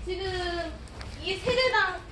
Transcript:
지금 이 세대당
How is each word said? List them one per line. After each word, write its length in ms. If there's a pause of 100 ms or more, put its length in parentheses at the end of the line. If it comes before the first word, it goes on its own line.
지금 200 (960)
이 140
세대당 640 (120)